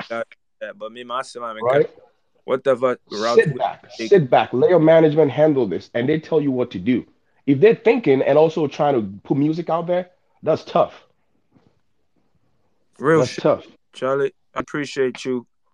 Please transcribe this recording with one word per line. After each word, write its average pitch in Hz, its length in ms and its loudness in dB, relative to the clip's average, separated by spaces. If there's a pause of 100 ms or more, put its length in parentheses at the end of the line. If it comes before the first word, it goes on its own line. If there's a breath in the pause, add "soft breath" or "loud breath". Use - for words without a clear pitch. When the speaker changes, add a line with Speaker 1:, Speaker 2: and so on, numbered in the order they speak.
Speaker 1:
that. 117 160 -8 (500)
But 107 160 -14
me, 120 120 -18
my 120 180 -8
son, 120 220 -14
I 117 100 -10
mean, 110 100 -10
Speaker 2:
Right? 135 260 0 (560)
Speaker 1:
whatever 131 520 -2 (140)
route 113 240 -4
Speaker 2:
Sit 180 180 2
Speaker 1:
we 127 60 -10
Speaker 2:
back. - 260 -8 (100)
Speaker 1:
take 113 140 -8
Speaker 2:
Sit 165 200 4
back. 120 240 2
Let 143 180 2
your 180 80 4
management 156 520 4
handle 139 360 2
this, 90 260 -8
and 123 160 -2
they 156 100 -2
tell 156 220 -2
you 143 100 -2
what 123 200 -4
to 101 80 -10
do. 107 260 -2 (400)
If 139 140 2
they're 214 160 6
thinking 156 480 2
and 139 160 2
also 160 280 2
trying 143 280 -2
to 101 280 -4
put 151 140 -4
music 156 320 -2
out 170 160 -4
there, 180 240 -4 (320)
that's - 220 -2
tough. - 420 -2 (1900)
Speaker 1:
Real 156 220 2
Speaker 2:
That's 127 140 0
Speaker 1:
shit. - 100 -8
Speaker 2:
tough. 135 220 0 (280)
Speaker 1:
Charlie, 135 400 -4 (220)
I - 60 -6
appreciate 131 640 -6
you, 127 200 -6 (280)